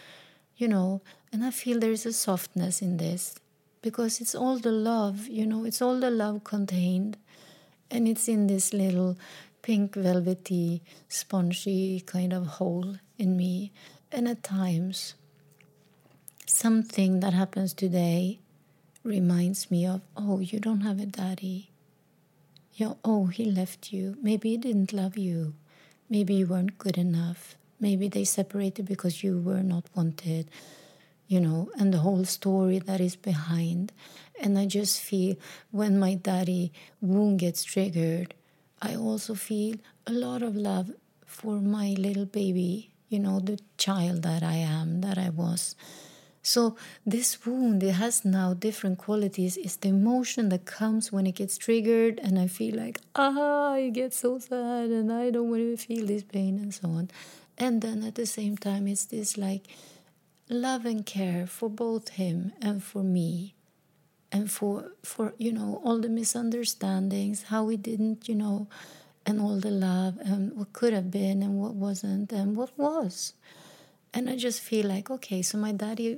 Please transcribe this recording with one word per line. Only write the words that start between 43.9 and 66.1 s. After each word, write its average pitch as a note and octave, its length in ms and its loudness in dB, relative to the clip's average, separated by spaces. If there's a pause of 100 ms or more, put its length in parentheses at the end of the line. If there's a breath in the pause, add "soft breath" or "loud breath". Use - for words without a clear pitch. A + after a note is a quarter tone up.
that E3 200 0
I E3 120 0
am, D#3+ 460 0
that F#3+ 160 -2
I F#3 120 0
was. - 460 -2 (680 loud breath)
So A3+ 320 4 (300 loud breath)
this A#3 400 0
wound, A#3 380 4
it F#3+ 100 4
has A3+ 320 2
now F#3 300 4
different F#3+ 420 -2
qualities. F#3+ 600 0
It's - 180 -6
the G3 140 0
emotion A3+ 600 4
that F3+ 160 0
comes A3 460 -2
when G3 160 2
it F3+ 80 0
gets G3 220 -4
triggered, A3+ 640 2
and F#3+ 200 2
I F3+ 80 2
feel A3 280 -4
like, A3+ 240 -6 (160)
"Ah, C#4+ 580 2
I C4+ 160 0
get B3 240 -2
so B3 260 0
sad, A#3+ 500 -2
and A3+ 240 2
I A#3+ 160 0
don't A#3 220 0
want A3+ 100 0
to A#3 160 0
feel A3+ 300 -4
this G#3 160 -2
pain," G3 340 -2
and G3+ 160 -6
so E3+ 160 -4
on. E3+ 220 -2 (480 loud breath)
And A#3+ 220 2
then A3 220 -4
at A3 120 -6
the A#3 100 -4
same G#3 320 -4
time, G3+ 300 -2
it's G3+ 180 -2
this, G#3+ 320 -6
like, G3 300 -4 (840 loud breath)
love A#3+ 360 -2
and A3 200 -2
care F3+ 400 -2
for A3 240 -6
both A3+ 400 -4
him F3+ 500 -4
and G#3 240 -2
for G3 200 -6
me, F3+ 500 0 (800)
and G3+ 180 0
for, G#3 440 -4 (100)
for, - 340 -4
you A3+ 140 0
know, G#3 320 -2
all A#3 160 2
the A#3 100 -2
misunderstandings, G#3 1300 0